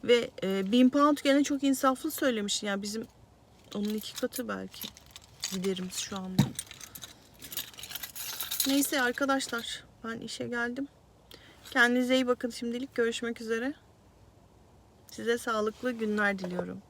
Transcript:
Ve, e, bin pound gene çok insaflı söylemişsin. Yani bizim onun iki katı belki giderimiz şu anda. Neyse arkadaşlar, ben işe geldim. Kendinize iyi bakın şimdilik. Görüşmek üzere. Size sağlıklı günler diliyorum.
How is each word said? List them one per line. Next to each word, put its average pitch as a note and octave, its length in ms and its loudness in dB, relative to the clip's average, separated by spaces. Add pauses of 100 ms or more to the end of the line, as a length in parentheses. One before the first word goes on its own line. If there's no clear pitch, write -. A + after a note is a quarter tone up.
Ve, A#3 280 4 (120)
e, G3 280 0
bin B3 180 8
pound C#4+ 340 6
gene C#4 200 6
çok C#4 200 0
insaflı C4+ 480 2
söylemişsin. G#3+ 560 0
Yani G3+ 140 -2
bizim G#3+ 260 -6 (680)
onun G#3 140 -2
iki G#3+ 240 -6
katı B3 340 -4
belki F#3+ 400 -8 (640)
giderimiz F#3 440 -2
şu - 220 -6
anda. F#3 260 0 (2250)
Neyse C#4 340 4
arkadaşlar, B3 840 -2 (200)
ben A3+ 160 -8
işe A#3+ 280 -8
geldim. A#3+ 400 -4 (840)
Kendinize B3 440 6
iyi C4 120 4
bakın B3 220 2
şimdilik. A#3+ 460 -6
Görüşmek A#3 460 0
üzere. A3+ 320 -2 (1400)
Size A3+ 260 -2
sağlıklı A3 540 -2
günler G#3 480 0
diliyorum. F3+ 500 -6